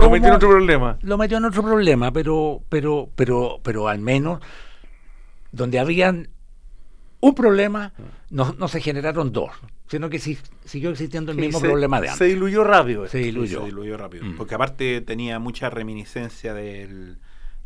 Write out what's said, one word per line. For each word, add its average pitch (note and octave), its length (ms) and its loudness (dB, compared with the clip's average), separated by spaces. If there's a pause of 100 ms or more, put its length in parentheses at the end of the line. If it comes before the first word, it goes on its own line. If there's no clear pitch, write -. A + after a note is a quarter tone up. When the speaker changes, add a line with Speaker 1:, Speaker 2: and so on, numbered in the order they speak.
(100)
Speaker 1:
metió A3+ 60 8
en E3+ 40 4
Speaker 2:
plomo. - 160 8
Speaker 1:
otro G#3 120 8
problema. D#3+ 540 6
Speaker 2:
Lo G3+ 160 0
metió A3 180 0
en A3 80 0
otro G#3+ 180 0
problema, F3 480 2
pero, D#3 600 -2
pero, D3 440 -2
pero, B2 480 0
pero G#2+ 260 -2
al G#2 100 -2
menos C#3 420 0 (1120)
donde B2 260 -2
habían E3+ 500 0 (920)
un C#4 140 6
problema, G#3 580 2 (380)
no, C3+ 280 -2
no F3+ 100 -4
se E3 120 -6
generaron D3 520 -4
dos, G2+ 180 -4 (380)
sino D#3 200 -6
que D3+ 100 -8
si-, C#3+ 200 -8 (260)
siguió C#3+ 260 -8
existiendo D#3 420 -8
el D3+ 60 -8
Speaker 1:
Sí, C#3+ 80 -2
Speaker 2:
mismo D#3 140 -2
Speaker 1:
se, E3 80 2
Speaker 2:
problema C#3 320 2
de D#2 80 -2
antes. C2+ 100 -6
Speaker 1:
se F#3 140 2
diluyó G3 320 2
rápido. B2 440 2
Speaker 2:
Se C3 100 -6
diluyó. A#2 420 -4
Speaker 3:
Se G#2+ 60 -8
diluyó G2+ 320 -10
rápido. F2+ 260 -14
Speaker 2:
Mm. F2+ 120 -10
Speaker 3:
Porque G#2+ 180 -10
aparte B2+ 480 -4
tenía A#2 360 -8
mucha A#2+ 300 -8
reminiscencia A2 840 -10
del, G2+ 640 -14 (480)